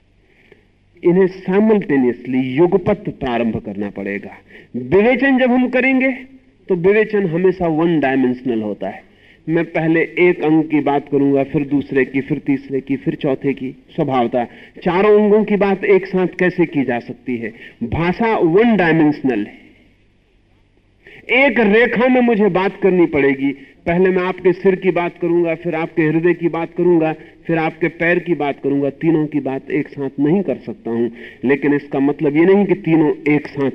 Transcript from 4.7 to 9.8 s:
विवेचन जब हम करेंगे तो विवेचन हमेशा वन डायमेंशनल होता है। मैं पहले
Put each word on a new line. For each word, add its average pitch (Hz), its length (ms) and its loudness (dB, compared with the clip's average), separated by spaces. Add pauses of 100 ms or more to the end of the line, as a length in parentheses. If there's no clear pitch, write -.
विवेचन 220 640 2
जब 254 120 2
हम 247 180 2
करेंगे 262 420 0 (580)
तो 190 60 2
विवेचन 202 520 2
हमेशा 180 400 0
वन 165 320 2
डायमेंशनल 127 600 0
होता 98 280 -6
है। - 140 -14 (460)
मैं 170 160 0
पहले 160 360 0